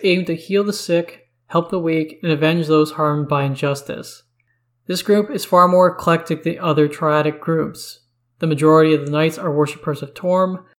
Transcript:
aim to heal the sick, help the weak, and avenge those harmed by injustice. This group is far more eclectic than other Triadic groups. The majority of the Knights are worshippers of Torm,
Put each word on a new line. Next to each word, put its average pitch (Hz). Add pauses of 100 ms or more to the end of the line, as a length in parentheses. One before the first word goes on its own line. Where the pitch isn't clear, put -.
aim 180
to 165
heal 202
the 202
sick, - (180)
help 170
the 185
weak, 160
and 170
avenge 156
those 156
harmed 147
by 143
injustice. 139 (640)
This 180
group 208
is 220
far 180
more 180
eclectic 165
than 165
other 151
Triadic 151
groups. - (380)
The 165
majority 156
of 143
the 147
Knights 156
are 175
worshippers 147
of 139
Torm, 185 (140)